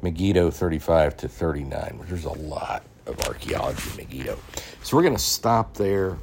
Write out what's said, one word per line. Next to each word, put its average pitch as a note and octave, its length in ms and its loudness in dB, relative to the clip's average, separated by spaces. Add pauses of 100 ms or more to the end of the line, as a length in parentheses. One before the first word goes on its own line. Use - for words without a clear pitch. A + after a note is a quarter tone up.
Megiddo F2+ 480 4
thirty-five D#2+ 680 2
to - 100 -8
thirty-nine, D2 720 -4
which D#2+ 80 -14
there's E2+ 160 -6
a D#2 80 -6
lot D#2 520 -6 (220)
of - 220 -10
archaeology - 640 -4
in - 60 -10
Megiddo. B2+ 420 -8 (420)
So - 140 -2
we're E3 80 8
gonna C3+ 160 4
stop - 540 2
there G2 500 0